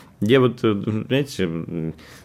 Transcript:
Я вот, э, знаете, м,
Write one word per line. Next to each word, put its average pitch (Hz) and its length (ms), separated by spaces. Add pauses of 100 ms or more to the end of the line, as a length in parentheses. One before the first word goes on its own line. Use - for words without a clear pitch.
(200)
Я 117 180
вот, 127 240
э, 110 120 (340)
знаете, 135 360
м, 82 480 (320)